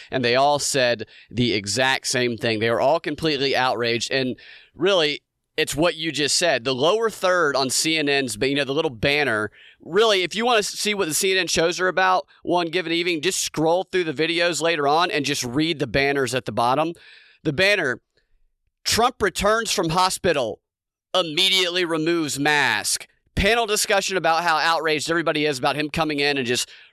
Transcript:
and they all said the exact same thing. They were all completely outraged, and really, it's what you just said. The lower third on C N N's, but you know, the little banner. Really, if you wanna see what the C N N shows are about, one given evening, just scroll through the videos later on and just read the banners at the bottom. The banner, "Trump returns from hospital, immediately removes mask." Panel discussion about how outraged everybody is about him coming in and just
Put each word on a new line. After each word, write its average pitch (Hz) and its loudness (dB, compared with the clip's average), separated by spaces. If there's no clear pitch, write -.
and 127 -2
they 120 2
all 143 4
said 123 0
the 113 0
exact 110 0
same 123 0
thing. 113 -2
They 113 0
were 107 0
all 151 4
completely 147 -2
outraged, 117 0
and 127 -2
really, 160 0
it's 156 -2
what 160 2
you 160 -6
just 139 0
said. 147 0
The 135 -2
lower 196 2
third 180 0
on 131 0
C 160 0
N 147 0
N's, 135 -2
but 135 0
you 139 -2
know, 143 0
the 131 -4
little 160 -2
banner. 127 0
Really, 196 2
if 175 -6
you 226 -2
wanna 233 2
see - -4
what 196 -2
the 147 -4
C 190 0
N 190 2
N 180 0
shows 165 0
are 185 2
about, 185 0
one 175 0
given 165 -4
evening, 170 -2
just 180 -2
scroll 160 0
through 180 -2
the 156 -4
videos 165 0
later 160 2
on 165 2
and 143 -2
just 139 -2
read 147 -2
the 139 -2
banners 139 0
at 127 -4
the 120 -6
bottom. 135 0
The 156 -2
banner, 180 2
"Trump - 0
returns 214 0
from 170 0
hospital, 165 0
immediately 180 0
removes 160 0
mask." 139 0
Panel 220 2
discussion 196 0
about 165 0
how 165 2
outraged 156 0
everybody 160 0
is 143 -2
about 135 0
him 151 -4
coming 156 -2
in 143 0
and 127 -2
just 120 -2